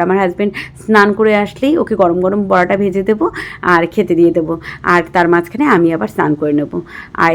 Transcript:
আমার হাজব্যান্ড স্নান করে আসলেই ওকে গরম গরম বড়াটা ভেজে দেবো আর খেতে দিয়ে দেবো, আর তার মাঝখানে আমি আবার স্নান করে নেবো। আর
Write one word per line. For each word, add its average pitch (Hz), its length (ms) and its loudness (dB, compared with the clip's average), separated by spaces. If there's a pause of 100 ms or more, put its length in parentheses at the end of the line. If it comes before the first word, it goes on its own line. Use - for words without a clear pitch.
আমার 185 180 0
হাজব্যান্ড 196 300 -2 (300)
স্নান 208 260 4 (100)
করে 214 140 2 (120)
আসলেই 269 380 -2
ওকে 220 200 -4
গরম 175 220 2
গরম 196 160 0 (120)
বড়াটা 190 300 2
ভেজে 196 280 -2
দেবো 220 160 0 (460)
আর 170 100 4 (120)
খেতে 190 260 0
দিয়ে 170 160 4
দেবো, 165 180 -2 (380)
আর 175 100 2 (120)
তার 175 200 2
মাঝখানে 170 300 -2 (120)
আমি 170 200 4
আবার 214 180 -4
স্নান 156 260 0
করে 151 200 0
নেবো। 147 180 -6 (440)
আর 165 120 4